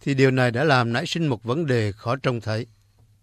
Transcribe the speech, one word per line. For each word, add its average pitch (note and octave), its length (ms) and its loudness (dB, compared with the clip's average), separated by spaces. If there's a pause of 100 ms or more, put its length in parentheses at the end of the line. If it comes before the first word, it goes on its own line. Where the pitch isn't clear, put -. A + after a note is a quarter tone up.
thì C#3+ 140 -2
điều C3+ 160 6
này B2+ 200 2
đã A#2+ 140 -2
làm B2+ 280 2
nảy B2+ 140 -2
sinh E3 200 -4
một B2 180 -2
vấn C#3+ 220 -2
đề A2+ 260 0
khó A#2 240 -6
trông B2 240 -4
thấy. A2 260 -6 (560)